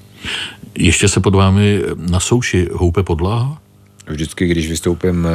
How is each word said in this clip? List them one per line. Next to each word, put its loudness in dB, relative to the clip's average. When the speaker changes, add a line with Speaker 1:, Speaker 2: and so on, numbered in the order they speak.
Speaker 1:
Ještě 2
se 0
pod 2
vámi 4
na -2
souši 0
houpe 0
podlaha? -2
Speaker 2:
Vždycky, -4
když 0
vystoupím -2